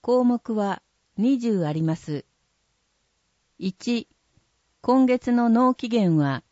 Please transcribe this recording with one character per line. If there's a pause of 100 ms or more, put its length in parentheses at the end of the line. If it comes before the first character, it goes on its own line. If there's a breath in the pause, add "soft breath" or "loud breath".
項
目
は (340)
二
十
あ
り
ま
す。 (1300)
一、 (720)
今
月
の
納
期
限
は